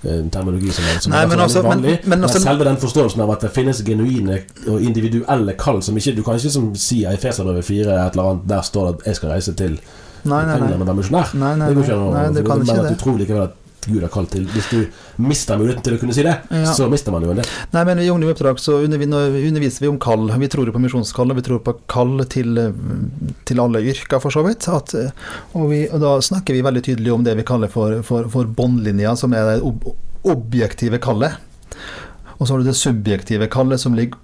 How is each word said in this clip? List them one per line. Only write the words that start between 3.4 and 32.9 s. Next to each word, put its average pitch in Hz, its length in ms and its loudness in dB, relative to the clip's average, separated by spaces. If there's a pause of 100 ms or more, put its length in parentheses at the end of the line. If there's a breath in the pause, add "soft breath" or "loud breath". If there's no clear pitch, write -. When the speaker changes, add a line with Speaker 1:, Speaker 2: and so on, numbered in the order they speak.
Speaker 1:
det 107 140 -2
finnes 131 280 2
genuine 107 580 0 (260)
og 107 160 0
individuelle 113 760 0
kall 117 260 0
som 107 140 -2
ikke, 117 200 0
du 107 60 -2
kan 113 140 0
ikke 139 140 -2
som 117 240 0
si 113 280 -2
i 95 120 0
Efeserbrevet 92 500 -2
fire 101 420 2
et 90 100 -2
eller 92 160 2
annet, 92 160 -4
der 98 140 0
står 98 240 -2
det 87 140 0
at - 60 -8
jeg 104 100 -2
skal 78 140 -4
reise 87 240 -2
til 90 240 -2 (460 loud breath)
Speaker 2:
Nei, 147 200 0
nei, - 20 0
nei. 160 80 0 (140)
Speaker 1:
England 92 140 -2
og 92 40 0
være 95 160 0
misjonær. 143 320 0
Speaker 2:
Nei, 139 220 0
nei, 156 120 2
Speaker 1:
Det 143 80 4
går 139 80 4
ikke 120 100 0
an 101 80 0
å, 95 120 0
Speaker 2:
nei, 143 140 2
du - 60 0
Speaker 1:
det 104 120 0
Speaker 2:
kan 110 120 2
Speaker 1:
er 120 40 2
Speaker 2:
ikke 117 120 2
Speaker 1:
mer 190 100 4
at - 40 0
Speaker 2:
det. 104 100 0
Speaker 1:
du - 60 -8
tror 123 140 2
likevel 101 240 0
at 90 160 -4 (260)
Gud 107 180 0
har 85 80 -2
kalt 92 200 -2
til. 95 160 -2
Hvis 104 240 -4
du 113 160 2 (320 loud breath)
mister 123 400 0
muligheten 120 240 0
til 117 140 0
å - 20 -4
kunne 120 160 -2
si 143 80 2
det, 160 140 4 (160)
Speaker 2:
Ja. 160 200 2
Speaker 1:
så 135 160 2
mister 135 220 0
man 85 140 0
jo 85 80 0
en 95 60 0
del. 120 60 -2 (280 loud breath)
Speaker 2:
Nei, 170 120 2
men 180 140 2
i 175 100 2
Ungdom 170 200 2
i 165 40 2
oppdrag 135 280 0
så 147 240 2
under-, 151 120 2
vi, 143 100 0
når 143 260 2
vi 139 160 0
underviser 151 320 0
vi 143 80 0
om 143 100 0
kall, 110 400 2
vi 139 80 2
tror 135 200 0
jo 113 60 0
på 120 60 -2
misjonskall, 123 540 0
og - 40 0
vi 127 60 -2
tror 127 160 0
på 117 160 -2 (140)
kall 127 420 0
til, 117 280 0
eh, 113 120 0 (720)
til 123 140 0
alle 117 240 2
yrker 135 400 -2
for 143 80 -2
så 156 160 0
vidt, 220 220 -2
at, 170 260 -2
eh, 127 160 -2 (460 loud breath)
og 156 140 0
vi, 151 200 0
og 156 100 -2
da 143 200 4
snakker 185 340 -2
vi 127 80 2
veldig 127 220 0
tydelig 120 280 0
om 117 120 2
det 117 120 2
vi 110 60 -2
kaller 117 260 0
for, 110 340 0
for, 117 260 -2
for 123 160 0
båndlinja, 113 720 0
som 123 180 0
er 110 220 2
det - 80 0
ob-, - 320 -2 (260)
objektive 120 800 0
kallet. 127 320 0 (1040 loud breath)
Og 127 80 0
så 127 80 0
har 131 40 2
du 127 120 2
det 123 80 0
subjektive 107 720 0